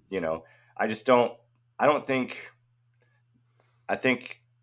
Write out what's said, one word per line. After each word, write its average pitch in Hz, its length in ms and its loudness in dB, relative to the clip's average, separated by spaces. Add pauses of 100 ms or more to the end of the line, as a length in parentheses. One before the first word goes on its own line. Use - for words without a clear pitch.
you 95 120 -4
know, 80 240 -4 (320)
I 110 100 0
just 110 180 -4
don't, 120 280 4 (460)
I 127 80 4
don't 143 200 2
think, - 440 -6 (1400)
I 98 80 0
think - 440 -2 (220)